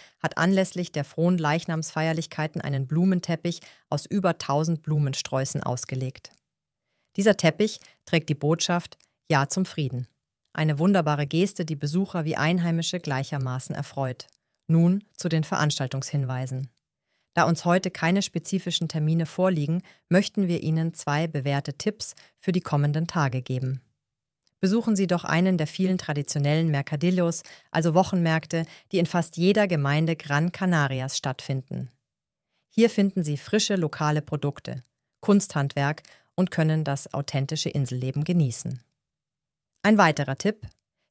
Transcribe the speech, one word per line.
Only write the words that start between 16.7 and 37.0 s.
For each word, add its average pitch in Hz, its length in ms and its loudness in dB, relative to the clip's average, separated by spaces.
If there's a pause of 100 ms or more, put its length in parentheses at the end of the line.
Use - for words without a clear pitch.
Da 170 80 4
uns 165 200 2
heute 175 280 2
keine 180 300 0
spezifischen 175 680 -4
Termine 160 360 0
vorliegen, 170 560 0 (280)
möchten 190 400 2
wir 175 120 0
Ihnen 160 320 0
zwei 151 340 -2
bewährte 143 500 -2
Tipps - 380 -6 (220)
für - 140 -4
die 180 100 0
kommenden 147 460 0
Tage 131 340 0
geben. 131 400 -4 (800)
Besuchen 214 340 2
Sie 190 100 2
doch 175 200 -2
einen 180 340 2
der 151 80 0
vielen 185 320 -2
traditionellen 151 720 0
Mercadillos, 170 720 0 (260)
also 165 240 0
Wochenmärkte, 165 720 2 (260)
die 190 60 0
in 170 80 4
fast - 320 -2
jeder 202 300 4
Gemeinde 156 480 2
Gran 151 360 0
Canarias 139 640 0
stattfinden. 131 720 -6 (800)
Hier 226 200 4
finden 196 340 2
Sie 147 140 -2
frische - 380 0
lokale 151 480 0
Produkte, 139 580 -4 (380)
Kunsthandwerk 147 840 0 (320)
und 185 160 0
können 156 340 2
das 139 300 -4